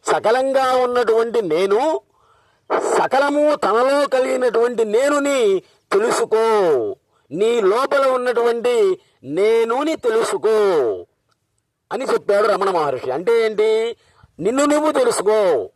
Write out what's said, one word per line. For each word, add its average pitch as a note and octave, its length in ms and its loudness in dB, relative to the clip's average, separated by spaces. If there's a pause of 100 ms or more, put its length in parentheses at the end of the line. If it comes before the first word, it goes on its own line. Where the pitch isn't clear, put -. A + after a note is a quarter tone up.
సకలంగా C4 640 0
ఉన్నటువంటి A#3 680 0
నేను, G3 600 0 (760)
సకలము D4 800 0
తనలో C4+ 520 0
కలిగినటువంటి B3 800 0
నేనుని C4 720 0 (320)
తెలుసుకో, A3 540 0 (880)
నీ A3 300 0
లోపల C4 460 2
ఉన్నటువంటి A#3 920 0 (240)
నేనుని A3+ 720 0
తెలుసుకో A3 600 -2 (1300)
అని B3+ 140 -6
చెప్పాడు G#3 420 0
రమణ G3 220 0
మహర్షి. C#3 420 -2
అంటే A3 340 0
ఏంటి? A3 520 0 (420)
నిన్ను B3+ 260 0
నువ్వు D4+ 260 0
తెలుసుకో. G#3 840 0